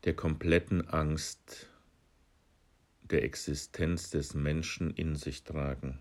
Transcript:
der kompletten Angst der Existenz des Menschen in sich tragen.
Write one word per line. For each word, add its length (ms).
der 120
kompletten 720
Angst 800
der 220
Existenz 840
des 240
Menschen 640
in 200
sich 300
tragen. 560